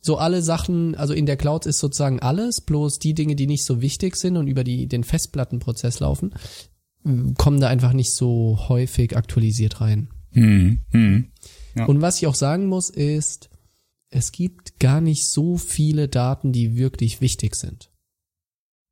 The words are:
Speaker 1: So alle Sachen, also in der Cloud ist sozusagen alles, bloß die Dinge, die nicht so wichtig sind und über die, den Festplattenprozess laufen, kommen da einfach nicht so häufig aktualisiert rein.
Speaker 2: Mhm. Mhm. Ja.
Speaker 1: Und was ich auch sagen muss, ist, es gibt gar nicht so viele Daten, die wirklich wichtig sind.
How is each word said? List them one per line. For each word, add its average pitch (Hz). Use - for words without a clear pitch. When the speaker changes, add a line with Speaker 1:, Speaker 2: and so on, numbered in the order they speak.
Speaker 1:
So 156
alle 175
Sachen, 165
also 147
in 151
der 143
Cloud 151
ist 151
sozusagen 139
alles, 202
bloß 147
die 156
Dinge, 151
die 139
nicht 147
so 123
wichtig 180
sind 180
und 151
über 131
die, 127
den 123
Festplattenprozess 123
laufen, 73
kommen 143
da 135
einfach 123
nicht 127
so 117
häufig 123
aktualisiert 113
rein. 107
Speaker 2:
Mhm. 107
Mhm. 110
Ja. 113
Speaker 1:
Und 143
was 175
ich 170
auch 139
sagen 170
muss, 185
ist, 147
es 127
gibt -
gar 135
nicht 160
so 170
viele 151
Daten, 131
die 117
wirklich 120
wichtig -
sind. -